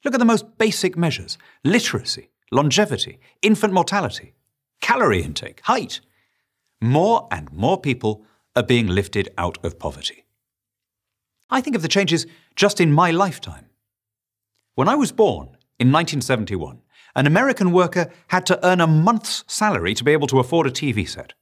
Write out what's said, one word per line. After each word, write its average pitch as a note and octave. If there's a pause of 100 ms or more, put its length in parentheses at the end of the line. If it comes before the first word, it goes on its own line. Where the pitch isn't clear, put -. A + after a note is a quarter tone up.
Look B3+
at C4
the A#3+
most A3+
basic G#3
measures: E3 (280)
literacy, - (220)
longevity, D3 (220)
infant G#3+
mortality, F#3 (440)
calorie G3+
intake, -
height. - (800)
More D#3+
and D2+
more C3
people A#2+ (320)
are B2
being A#2+
lifted G2 (100)
out F2
of D#2
poverty. - (1300)
I C4
think B3+
of F#3
the D#3+
changes F3 (300)
just G3+
in E3
my E3+
lifetime. E3+ (1080)
When C3+
I A#3+
was C#4+
born G2 (200)
in B2+
nineteen D#3
seventy-one, F#2 (360)
an C#3
American F#3+
worker F3 (180)
had -
to F3+
earn F3+
a E3
month's E3+
salary G#2
to A#2+
be D3
able D3
to C3
afford C#3+
a B2+
T C3+
V G2+
set. -